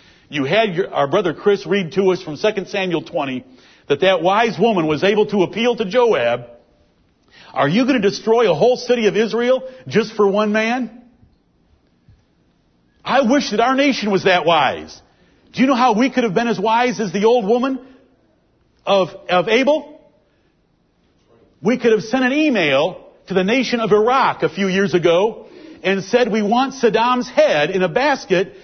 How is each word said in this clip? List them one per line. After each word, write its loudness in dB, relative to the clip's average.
You -4
had 0
your, -4
our 0
brother -2
Chris -2
read -4
to 2
us -2
from -12
Second -2
Samuel -4
twenty -8
that 0
that 2
wise 0
woman 0
was -2
able 2
to 0
appeal -2
to -4
Joab. 0
Are 0
you 2
gonna 0
destroy 0
a 2
whole 2
city 0
of 0
Israel 0
just -2
for 2
one 0
man? -4
I 0
wish 0
that -2
our 2
nation 0
was 0
that 2
wise. 0
Do -2
you 4
know 4
how 2
we 2
could -2
have -2
been 0
as -2
wise 0
as -6
the 0
old 2
woman -2
of, 2
of 0
Abel? 0
We 0
could 2
have 2
sent -4
an 0
email 0
to -4
the 2
nation -2
of 0
Iraq 2
a 0
few -4
years 0
ago 0
and -2
said, 0
"We 0
want 0
Saddam's 0
head 2
in -2
a 0
basket -2